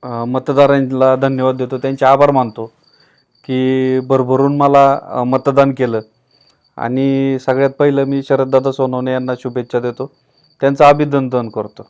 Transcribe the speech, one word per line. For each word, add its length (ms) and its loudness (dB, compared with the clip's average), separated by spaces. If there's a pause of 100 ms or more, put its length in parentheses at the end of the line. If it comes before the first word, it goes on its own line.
अ, 220 -8
मतदारांना 920 2
धन्यवाद 400 -2
देतो, 220 -6
त्यांचे 280 -2
आभार 240 4
मानतो 360 -2 (800)
की 540 0
भरभरून 560 0
मला, 460 4
अ, 220 -6
मतदान 480 2
केलं 280 -2 (760)
आणि 720 -2
सगळ्यात 240 0
पहिलं 340 0
मी 180 -4
शरददादा 500 0
सोनवणे 400 -4
यांना 260 -4
शुभेच्छा 420 -6
देतो, 300 -8 (500)
त्यांचं 240 2
अभिनंदन 640 2
करतो. 420 -10